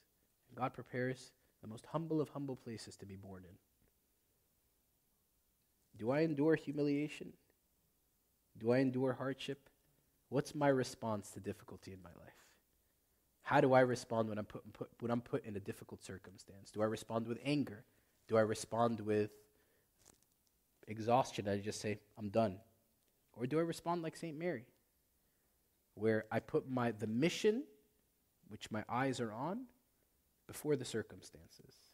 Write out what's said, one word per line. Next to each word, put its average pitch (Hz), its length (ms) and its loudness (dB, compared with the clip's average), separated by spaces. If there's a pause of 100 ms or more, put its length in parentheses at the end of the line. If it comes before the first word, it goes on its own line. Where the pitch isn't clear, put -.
(480)
and 120 100 -18
God 131 160 -2
prepares 127 560 -6 (320)
the 107 60 -12
most 110 180 -14
humble 156 340 -2
of 139 100 -2
humble 139 260 -8
places 113 400 -14
to - 100 -16
be 98 80 -14
born 98 300 -14
in. 90 120 -20 (2500)
Do 107 140 -2
I 147 120 4
endure 156 340 4
humiliation? 147 760 -2 (1300)
Do 110 140 2
I 127 60 6
endure 131 340 2
hardship? 135 580 -6 (580)
What's 143 280 0
my 143 100 4
response 120 640 2
to 110 100 -14
difficulty 98 520 -10
in 92 100 -16
my 87 80 -18 (100)
life? - 140 -20 (1080)
How 139 180 4
do 135 140 6
I 131 60 12
respond 113 480 2
when 104 100 -4
I'm 104 80 -6
put, - 260 -14
put, - 160 -12 (100)
when 117 140 -2
I'm 120 80 2
put 123 240 -6
in 107 100 -8
a 98 60 -4
difficult 107 420 -12
circumstance? 95 720 -16
Do 104 100 0
I 110 40 4
respond 113 420 -2
with 117 160 -2
anger? 135 400 0 (420)
Do 113 100 4
I 110 40 10
respond 110 600 2
with 104 300 2 (1600)
exhaustion? 110 600 2
I 101 100 2
just 101 220 -4
say, 104 200 -2 (180)
"I'm 104 120 -4
done." 104 280 4 (760)
Or 117 120 -4
do 147 120 0
I 165 40 2
respond 170 400 -2
like 160 140 -6
Saint 160 200 -8
Mary, 156 300 -4 (1300)
where 110 360 2
I 113 100 0
put - 280 -4
my, 123 240 0
the 107 140 -4
mission, 175 580 2 (840)
which - 220 -12
my 107 180 -4
eyes 123 320 0
are 113 120 -2
on, 175 340 -6 (800)
before 151 300 0
the 131 80 -4
circumstances? - 880 -8 (200)